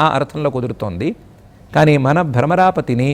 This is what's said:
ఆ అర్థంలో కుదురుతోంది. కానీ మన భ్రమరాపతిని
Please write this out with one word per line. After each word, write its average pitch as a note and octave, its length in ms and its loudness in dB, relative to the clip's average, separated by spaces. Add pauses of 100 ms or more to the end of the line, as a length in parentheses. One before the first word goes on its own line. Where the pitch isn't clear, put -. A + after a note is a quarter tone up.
ఆ - 20 4 (120)
అర్థంలో C#3+ 380 -4
కుదురుతోంది. A#2 540 -6 (680)
కానీ D3+ 200 4 (120)
మన D3 100 2 (180)
భ్రమరాపతిని D3 800 0